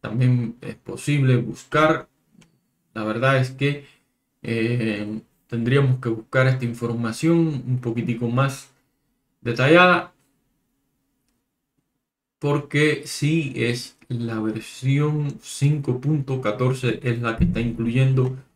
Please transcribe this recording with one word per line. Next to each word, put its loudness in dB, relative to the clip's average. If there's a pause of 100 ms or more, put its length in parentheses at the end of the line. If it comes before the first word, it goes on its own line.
También 0
es -12
posible 0
buscar. 0 (880)
La -6
verdad 2
es 2
que, -2 (580)
eh, -2 (260)
tendríamos 2
que -4
buscar 0
esta 0
información 0
un 0
poquitico -2
más -2 (680)
detallada, 4 (2250)
porque 0
sí -2
es -4 (100)
la -4
versión -2
cinco 0
punto -2
catorce 0
es 0
la -2
que 4
está 0
incluyendo 2 (200)